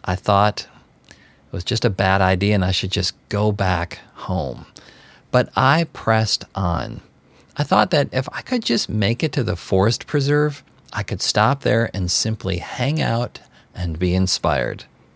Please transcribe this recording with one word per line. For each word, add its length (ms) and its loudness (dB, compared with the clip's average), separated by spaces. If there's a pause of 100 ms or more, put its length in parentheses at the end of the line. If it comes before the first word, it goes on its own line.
I 120 -2
thought 500 2 (420)
it 80 -20 (360)
was 120 -6
just 220 0
a 40 2
bad 300 2
idea 340 4
and 100 2
I 80 2
should 180 -4
just 240 -2 (160)
go 220 0
back 480 -2 (140)
home. 520 -6 (640)
But 260 2
I 380 4
pressed 500 0 (100)
on. 460 -2 (560)
I 60 -2
thought 300 2
that 200 2
if 200 -2
I 100 -10
could 200 -4
just 280 -2
make 320 0
it 100 0
to 120 0
the 120 -2
forest 500 2
preserve, 560 0 (300)
I 120 -4
could 180 -6
stop 400 2
there 320 2
and 160 -2
simply 480 -2
hang 420 -4
out 400 -2 (340)
and 240 -4
be 160 0
inspired. 720 0 (320)